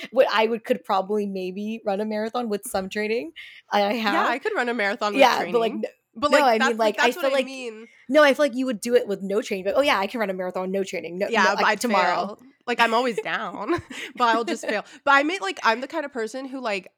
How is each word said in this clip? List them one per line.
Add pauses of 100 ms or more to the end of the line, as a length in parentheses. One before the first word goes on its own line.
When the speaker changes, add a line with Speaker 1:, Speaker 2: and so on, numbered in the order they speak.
(120)
Speaker 1:
what
I
would,
could
probably
maybe
run
a
marathon
with
some
training. (380)
I,
I (120)
Speaker 2:
Yeah,
Speaker 1:
have.
Speaker 2:
I
could
run
a
marathon
with
Speaker 1:
Yeah,
but,
like,
Speaker 2:
training.
Speaker 1:
n-, (300)
Speaker 2:
But,
Speaker 1:
no,
Speaker 2:
like,
Speaker 1:
I
mean,
Speaker 2:
that's,
like,
Speaker 1:
like,
I
Speaker 2:
that's
what
Speaker 1:
feel
Speaker 2:
I
Speaker 1:
like,
Speaker 2:
mean. (220)
Speaker 1:
no,
I
feel
like
you
would
do
it
with
no
training,
but,
"Oh,
yeah,
I
can
run
a
marathon,
no
training.
No,
Speaker 2:
Yeah,
Speaker 1:
no,
Speaker 2:
but
Speaker 1:
like,
Speaker 2:
I'd
Speaker 1:
tomorrow."
Speaker 2:
fail. (280)
Like,
I'm
always
down,
<laughs>
but
I'll
just
Speaker 1:
<laughs>
Speaker 2:
fail. (200)
But
I
mean,
like,
I'm
the
kind
of
person
who,
like, (100)